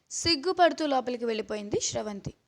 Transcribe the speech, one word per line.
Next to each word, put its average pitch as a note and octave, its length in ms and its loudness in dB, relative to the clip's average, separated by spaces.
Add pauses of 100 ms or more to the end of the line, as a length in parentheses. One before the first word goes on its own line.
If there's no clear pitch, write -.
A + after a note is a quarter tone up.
(100)
సిగ్గుపడుతూ E4 760 2
లోపలికి B3 380 0
వెళ్ళిపోయింది G#3+ 560 -2
శ్రవంతి. G#3 540 -6 (140)